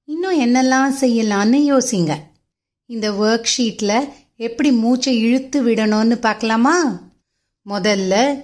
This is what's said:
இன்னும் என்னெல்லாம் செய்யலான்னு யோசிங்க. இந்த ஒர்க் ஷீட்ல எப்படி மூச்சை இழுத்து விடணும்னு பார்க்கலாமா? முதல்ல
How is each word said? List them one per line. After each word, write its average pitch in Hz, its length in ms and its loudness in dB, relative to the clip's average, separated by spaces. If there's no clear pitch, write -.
இன்னும் 339 380 -2
என்னெல்லாம் 262 600 0
செய்யலான்னு 233 760 2
யோசிங்க. 180 380 0
இந்த 214 260 -6
ஒர்க் 214 340 0
ஷீட்ல 226 520 -2
எப்படி 240 360 -2
மூச்சை 247 480 0
இழுத்து 262 440 0
விடணும்னு 220 520 2
பார்க்கலாமா? 226 840 0
முதல்ல 202 720 0